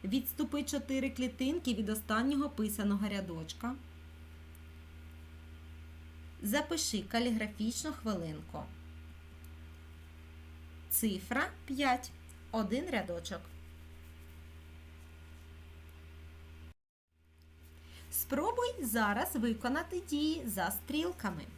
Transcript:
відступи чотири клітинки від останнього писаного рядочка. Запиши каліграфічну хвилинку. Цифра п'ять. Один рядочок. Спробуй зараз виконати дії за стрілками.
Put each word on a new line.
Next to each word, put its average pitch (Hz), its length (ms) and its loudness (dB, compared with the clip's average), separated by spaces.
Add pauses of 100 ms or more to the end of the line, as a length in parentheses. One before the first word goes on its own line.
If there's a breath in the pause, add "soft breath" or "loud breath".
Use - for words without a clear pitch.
відступи 285 600 2
чотири 269 460 2
клітинки 254 640 2
від 208 160 2
останнього 247 600 4
писаного 208 600 4
рядочка. 190 640 -2 (2750)
Запиши 294 600 2
каліграфічну 226 920 2
хвилинку. 160 720 -2 (2250)
Цифра 226 600 4 (160)
п'ять. 262 460 6 (400)
Один 226 380 4
рядочок. 190 520 0 (4000 loud breath)
Спробуй 480 680 4
зараз 220 540 4
виконати 254 640 4
дії 302 480 2
за 196 240 2
стрілками. 262 720 0 (140)